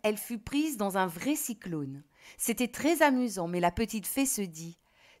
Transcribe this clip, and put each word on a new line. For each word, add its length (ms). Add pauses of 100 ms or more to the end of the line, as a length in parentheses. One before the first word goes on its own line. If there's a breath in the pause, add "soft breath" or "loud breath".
elle 140
fut 220
prise 400
dans 180
un 100
vrai 300
cyclone. 680 (360 loud breath)
C'était 300
très 340
amusant, 440
mais 140
la 100
petite 360
fée 180
se 160
dit : « 380 (420 soft breath)